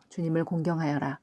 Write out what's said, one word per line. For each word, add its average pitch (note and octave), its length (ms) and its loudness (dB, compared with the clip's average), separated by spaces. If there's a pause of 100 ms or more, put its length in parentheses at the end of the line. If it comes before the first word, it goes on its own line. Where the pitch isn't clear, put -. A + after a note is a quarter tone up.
주님을 E3 380 0
공경하여라. D#3+ 760 0